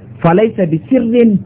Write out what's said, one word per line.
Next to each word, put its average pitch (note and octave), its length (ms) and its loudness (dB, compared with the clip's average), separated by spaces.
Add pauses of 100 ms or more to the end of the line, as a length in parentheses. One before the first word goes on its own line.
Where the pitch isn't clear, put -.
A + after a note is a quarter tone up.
(220)
"فليس F#3+ 340 0
بسر A3+ 880 0